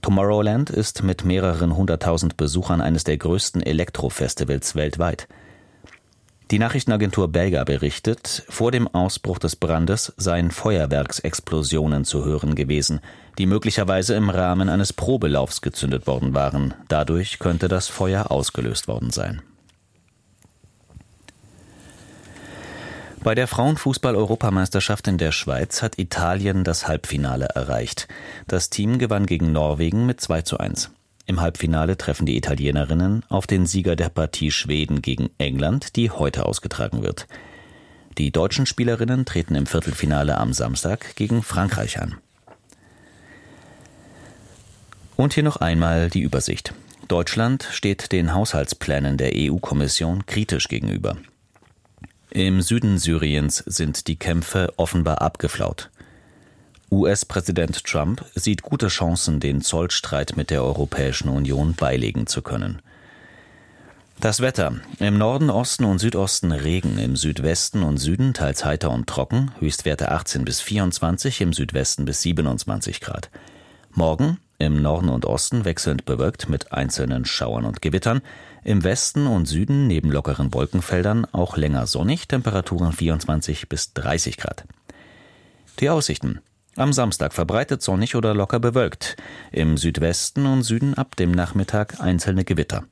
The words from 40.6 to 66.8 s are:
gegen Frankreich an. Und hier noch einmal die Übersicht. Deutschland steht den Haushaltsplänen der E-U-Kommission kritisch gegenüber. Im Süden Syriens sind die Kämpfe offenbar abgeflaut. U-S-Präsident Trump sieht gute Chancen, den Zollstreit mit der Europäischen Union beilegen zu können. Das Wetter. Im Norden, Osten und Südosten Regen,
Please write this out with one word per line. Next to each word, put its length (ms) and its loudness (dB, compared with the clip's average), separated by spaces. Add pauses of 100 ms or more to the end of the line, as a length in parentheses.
gegen 280 0
Frankreich 580 -2
an. 160 -8 (3000)
Und 200 2
hier 80 4
noch 140 2
einmal 520 4
die 120 0
Übersicht. 520 -2 (340)
Deutschland 640 0
steht 400 -2
den 220 2
Haushaltsplänen 840 0
der 180 0
E-U-Kommission 920 0
kritisch 440 -2
gegenüber. 480 -4 (1160)
Im 280 4
Süden 360 2
Syriens 600 2
sind 500 -4
die 80 0
Kämpfe 600 0
offenbar 440 2
abgeflaut. 680 -2 (1000)
U-S-Präsident 920 0
Trump 420 -2 (100)
sieht 280 0
gute 240 -2
Chancen, 540 0
den 200 0
Zollstreit 760 -2
mit 120 -4
der 140 2
Europäischen 640 -2
Union 460 0
beilegen 540 0
zu 140 -4
können. 400 -6 (1400)
Das 180 2
Wetter. 360 0 (240)
Im 180 2
Norden, 320 2
Osten 340 0
und 160 4
Südosten 540 0
Regen, 440 0